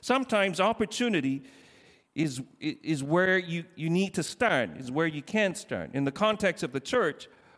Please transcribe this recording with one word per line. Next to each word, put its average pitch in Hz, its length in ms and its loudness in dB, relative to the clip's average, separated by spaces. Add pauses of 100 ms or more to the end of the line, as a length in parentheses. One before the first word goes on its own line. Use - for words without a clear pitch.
Sometimes 214 580 2
opportunity 196 840 0 (720)
is, 135 280 -2 (180)
is 147 440 -2
where 180 340 4
you, 170 260 -4 (120)
you 160 140 -4
need 185 260 2
to 175 80 0
start, 143 540 0
is 127 140 -10
where 160 160 0
you 147 140 -4
can 202 340 0
start. 90 380 -6
In 139 100 0
the 139 80 2
context 202 520 0
of 131 100 -4
the 135 60 -4
church, 202 500 -2 (280)